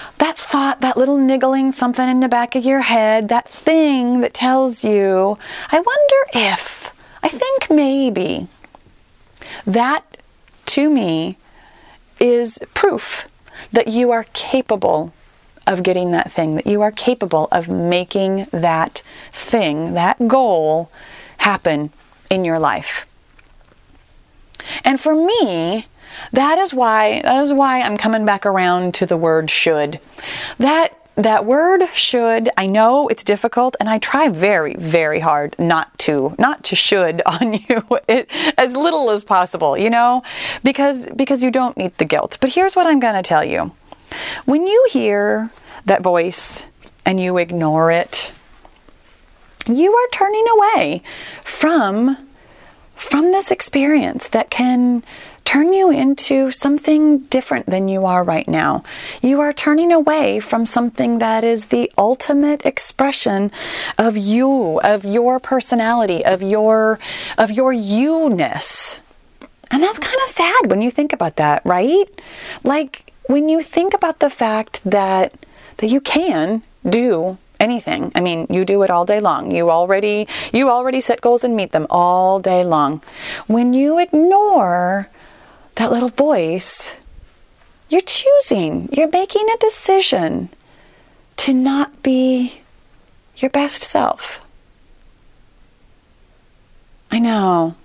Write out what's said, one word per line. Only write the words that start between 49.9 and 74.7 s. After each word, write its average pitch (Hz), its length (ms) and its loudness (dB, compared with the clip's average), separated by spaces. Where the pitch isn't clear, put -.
are 494 140 2
turning 427 400 0
away 403 540 2
from, 262 840 0
from 320 380 0
this 392 180 0
experience - 800 0
that - 220 -2
can 247 520 0
turn 311 280 2
you 381 180 4
into 269 600 2
something 302 760 2
different 254 400 -2
than 190 220 0
you 190 180 0
are 180 180 2
right 165 240 0
now. 147 340 0
You 277 180 2
are 294 120 0
turning 320 400 2
away 302 480 2
from 226 260 -2
something 240 520 -2
that 220 260 0
is 233 220 -2
the 240 320 -2
ultimate 285 640 0
expression 233 880 -2
of 220 180 2
you, 220 680 2
of 202 220 2
your 240 340 0
personality, 226 880 0
of 185 180 2
your, 214 560 2
of 214 120 2
your 262 220 0
you-ness. 226 1300 -2
And 277 120 0
that's 415 160 0
kinda 523 280 -4
sad 349 440 0
when 196 100 2
you 240 100 0
think 294 220 -2
about 165 240 -4
that, 147 280 0
right? 254 420 2
Like, 285 500 -4
when 294 220 2
you 320 140 2
think 381 320 0
about 339 260 -2
the 285 100 2
fact 220 540 -4